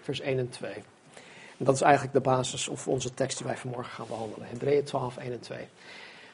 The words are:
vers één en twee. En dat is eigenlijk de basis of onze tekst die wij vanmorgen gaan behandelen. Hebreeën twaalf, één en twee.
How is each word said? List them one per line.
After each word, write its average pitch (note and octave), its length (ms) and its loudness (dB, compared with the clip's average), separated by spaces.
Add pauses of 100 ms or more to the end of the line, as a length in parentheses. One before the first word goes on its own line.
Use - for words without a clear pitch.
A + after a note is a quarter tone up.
vers C#3 180 -4
één C#3 200 0
en B2 100 0
twee. G#2 340 -8 (760)
En C3 80 -4
dat C3 100 8
is C3 60 0
eigenlijk C3+ 320 8
de C3+ 80 6
basis B2+ 460 2
of C#3+ 200 -6
onze C3+ 260 0
tekst - 240 -2
die C3 100 -6
wij A#2+ 100 -4
vanmorgen B2 360 -8
gaan A#2 140 -10
behandelen. A2 400 -8
Hebreeën C3+ 360 2
twaalf, C3 340 -4
één B2+ 140 -6
en A#2 80 -6
twee. A#2+ 280 -10 (680)